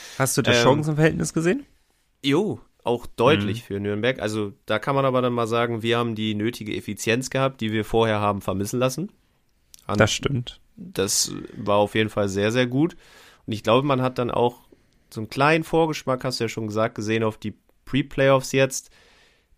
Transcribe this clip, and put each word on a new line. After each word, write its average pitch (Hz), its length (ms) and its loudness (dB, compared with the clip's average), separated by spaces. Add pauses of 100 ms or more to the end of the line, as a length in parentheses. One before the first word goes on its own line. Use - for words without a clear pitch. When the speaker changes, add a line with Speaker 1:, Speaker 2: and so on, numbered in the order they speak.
(180)
Speaker 1:
Hast 131 180 0
du 135 60 4
das 123 160 4
Speaker 2:
Ähm, 120 40 6
Speaker 1:
Chancenverhältnis 156 720 2
gesehen? 180 320 0 (580)
Speaker 2:
Jo, 143 380 0 (240)
auch 120 220 -2
deutlich 113 560 2
Speaker 1:
Mhm. - 40 -20
Speaker 2:
für 101 140 -6
Nürnberg. 104 400 -2
Also, 107 320 -4 (140)
da 107 120 0
kann 139 160 -2
man 135 100 2
aber 127 180 2
dann 123 100 0
mal 117 160 -2
sagen, 117 340 0
wir 117 160 2
haben 120 160 -2
die 107 200 -2
nötige 104 420 -4
Effizienz 113 540 -2
gehabt, 135 300 -2
die 110 120 -2
wir 107 120 0
vorher 113 360 2
haben 101 200 0
vermissen 101 380 -4
lassen. 123 320 -2 (760)
An 101 120 -2
Speaker 1:
Das 107 140 4
stimmt. - 480 -6 (160)
Speaker 2:
Das 104 560 -4 (240)
war 101 220 0
auf 104 180 2
jeden 110 140 2
Fall 101 180 0
sehr, 101 240 0
sehr 127 160 2
gut. 139 260 0 (520)
Und 117 60 -6
ich 107 120 -6
glaube, 120 200 4
man 139 160 0
hat 127 180 -2
dann 123 120 -2
auch 120 300 0 (500)
so - 100 -10
einen 107 80 -8
kleinen 156 360 4
Vorgeschmack, 156 600 0
hast 127 160 -4
du 117 40 -2
ja 113 40 0
schon 110 200 -6
gesagt, 110 260 0
gesehen 110 300 0
auf 110 120 -2
die 107 180 -8 (380)
Pre-Playoffs 135 600 2
jetzt 135 380 0 (680)